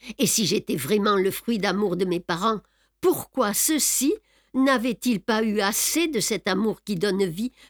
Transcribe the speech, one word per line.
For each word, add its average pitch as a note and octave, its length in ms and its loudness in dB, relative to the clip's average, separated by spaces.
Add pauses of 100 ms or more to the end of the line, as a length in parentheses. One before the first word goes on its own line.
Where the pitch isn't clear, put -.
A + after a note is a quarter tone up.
(160)
Et A3+ 100 2
si G#3 200 0
j'étais F3+ 300 -2
vraiment G3+ 400 0
le F#3+ 140 2
fruit A3+ 280 -4
d'amour G3 380 0
de F#3 100 0
mes F3 140 0
parents, F#3+ 420 -2 (400)
pourquoi B3+ 500 0
ceux-ci D4 600 0 (400)
n'avaient-ils B3+ 680 2
pas A3 220 0
eu G#3+ 180 0
assez G#3+ 480 0
de C4+ 120 -2
cet G3+ 280 -4
amour F#3+ 360 0
qui G#3 100 -4
donne G3 320 0
vie F#3 260 -4 (180)